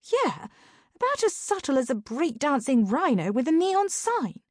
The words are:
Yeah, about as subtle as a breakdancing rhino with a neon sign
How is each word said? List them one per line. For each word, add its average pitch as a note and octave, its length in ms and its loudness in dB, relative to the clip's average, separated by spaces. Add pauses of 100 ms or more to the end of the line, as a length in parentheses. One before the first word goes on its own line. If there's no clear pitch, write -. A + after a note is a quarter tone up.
(100)
Yeah, A4+ 360 0 (480)
about C5 280 0
as A4 120 2
subtle F4+ 420 -2
as B3+ 120 0
a C4 60 0
breakdancing A#3+ 960 0
rhino A3+ 400 0
with A#3+ 160 0
a D#4+ 40 0
neon F#4+ 380 2
sign F#4+ 600 -4